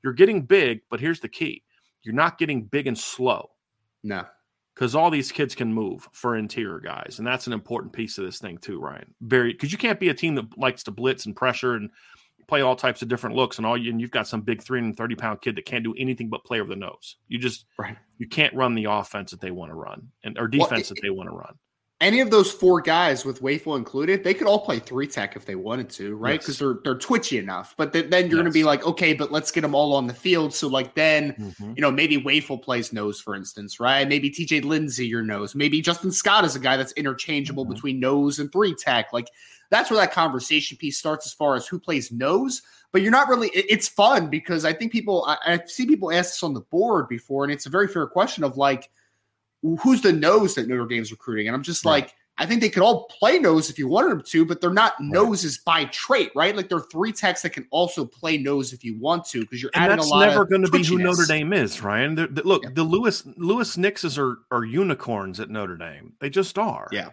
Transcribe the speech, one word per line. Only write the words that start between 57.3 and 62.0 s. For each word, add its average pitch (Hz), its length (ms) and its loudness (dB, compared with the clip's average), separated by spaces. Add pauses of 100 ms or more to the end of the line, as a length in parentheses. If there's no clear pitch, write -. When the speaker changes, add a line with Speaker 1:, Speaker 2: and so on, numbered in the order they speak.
Speaker 2:
that 170 80 -4
can - 200 -10
also 170 360 0
play 156 320 -4
nose 135 340 -2
if 120 140 -18
you 110 120 -8
want 165 280 -2
to, 113 200 -4
'cause 123 160 -10
you're 131 120 -6
Speaker 1:
And 160 100 4
Speaker 2:
adding 196 140 6
Speaker 1:
that's 151 120 0
Speaker 2:
a 147 40 6
lot 151 160 10
Speaker 1:
never 196 140 6
Speaker 2:
of 185 60 0
Speaker 1:
gonna 190 200 4
be 175 80 6
who 175 200 4
Speaker 2:
twitchiness. 180 60 2
Speaker 1:
Notre 180 240 4
Dame 156 240 0
is, 143 320 0
Ryan. 120 320 0